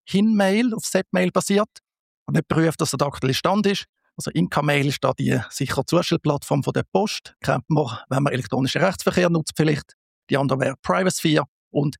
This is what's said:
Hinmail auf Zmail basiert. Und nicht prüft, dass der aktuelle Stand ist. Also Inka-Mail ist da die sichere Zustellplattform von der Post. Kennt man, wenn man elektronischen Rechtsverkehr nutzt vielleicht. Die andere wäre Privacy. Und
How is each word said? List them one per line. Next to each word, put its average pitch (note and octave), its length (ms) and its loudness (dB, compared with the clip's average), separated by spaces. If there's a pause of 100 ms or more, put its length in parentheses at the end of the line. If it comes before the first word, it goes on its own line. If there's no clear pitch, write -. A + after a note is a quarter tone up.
Hinmail G#3+ 680 2
auf - 100 -8
Zmail F#3 480 0
basiert. G3+ 480 0 (460)
Und C#3+ 100 -2
nicht D#3+ 120 0
prüft, D#3+ 320 2
dass D3+ 120 -2
der - 140 0
aktuelle C3+ 280 -2
Stand G3 340 0
ist. G3+ 160 -2 (360)
Also - 120 -8
Inka-Mail D3 560 0
ist C#3 160 -4
da C3 100 2
die C3 260 -2 (120)
sichere C3+ 340 -4
Zustellplattform D3+ 760 0
von - 100 -2
der C3 80 -2 (100)
Post. - 480 -2
Kennt - 300 -2
man, C3+ 300 0 (100)
wenn C3+ 140 -2
man C#3+ 100 0
elektronischen C3 480 -2
Rechtsverkehr F3+ 480 0
nutzt E3 260 -2
vielleicht. D#3 380 -2 (380)
Die C3+ 60 2
andere C3+ 220 0
wäre C3+ 220 -2
Privacy. F3+ 580 0 (300)
Und D3 300 -2